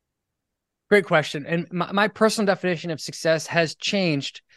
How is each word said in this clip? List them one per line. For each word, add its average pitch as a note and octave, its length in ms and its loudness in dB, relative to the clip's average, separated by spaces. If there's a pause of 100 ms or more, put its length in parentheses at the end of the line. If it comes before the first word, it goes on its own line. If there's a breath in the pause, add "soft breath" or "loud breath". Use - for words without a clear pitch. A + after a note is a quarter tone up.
(880)
Great G3+ 160 4
question. D3+ 420 0
And E3+ 240 -2
my, F3 220 -4
my G3+ 160 2
personal G#3+ 380 2
definition F3+ 440 0
of D3+ 100 -6
success D#3+ 460 -2
has E3 280 0
changed, E3+ 640 -2 (160 soft breath)